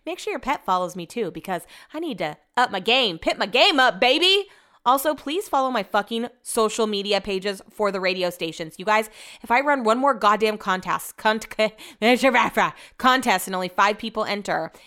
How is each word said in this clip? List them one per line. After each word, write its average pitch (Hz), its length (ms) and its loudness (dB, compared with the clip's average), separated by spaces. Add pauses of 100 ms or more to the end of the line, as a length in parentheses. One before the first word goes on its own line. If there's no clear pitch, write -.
make 349 120 -8
sure - 140 -8
your 302 80 -4
pet 269 260 -4
follows 180 300 -2
me 175 100 -10
too, 202 240 -6
because 170 340 -8 (300)
I 302 60 -8
need 302 200 -6
to 151 180 -6 (200)
up 247 140 2
my 196 80 -4
game, 214 400 2
pimp - 180 -2
my 214 80 0
game 277 340 4
up, 233 200 4
baby. 359 480 2 (380)
Also, 277 280 2
please 320 360 -6
follow 269 200 0
my 226 140 -2
fucking 226 460 -4 (120)
social 220 460 0
media 202 320 0
pages 196 500 -6
for 202 220 -2
the 196 80 -2
radio 180 300 0
stations. 165 500 -8
You 180 60 -8
guys, 214 240 2 (340)
if - 80 -2
I 247 80 4
run 285 240 0
one 220 140 4
more 269 160 2
goddamn 214 440 2
contest, 185 600 -4
con-, 220 240 0 (160)
<laughs> 220 1400 0
contest 240 500 2
and 190 80 -6
only 185 120 -4
five 202 300 2
people 220 260 -6
enter, 190 480 -4 (160)